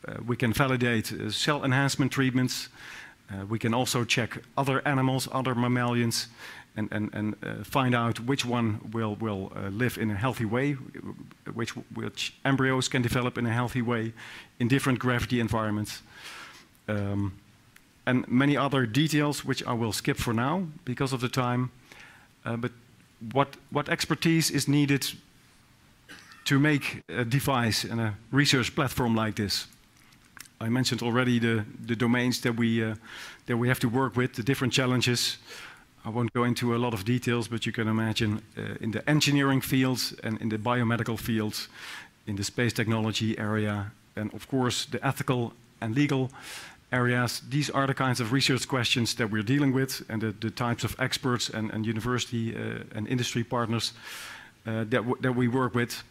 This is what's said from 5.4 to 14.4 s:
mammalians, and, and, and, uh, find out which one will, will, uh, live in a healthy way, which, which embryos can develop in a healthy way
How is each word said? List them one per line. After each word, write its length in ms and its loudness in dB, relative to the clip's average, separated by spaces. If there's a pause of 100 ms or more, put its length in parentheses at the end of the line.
mammalians, 720 2 (480)
and, 160 -4
and, 220 -2
and, 300 -4
uh, 220 -8
find 300 2
out 260 0
which 260 -2
one 340 0 (120)
will, 240 -2
will, 380 -4
uh, 140 -6
live 300 -2
in 120 0
a 40 -2
healthy 320 -2
way, 260 0 (800)
which, 160 -4 (260)
which 400 -8 (120)
embryos 420 2
can 140 0
develop 340 0
in 80 0
a 80 2
healthy 300 0
way 320 -2 (440)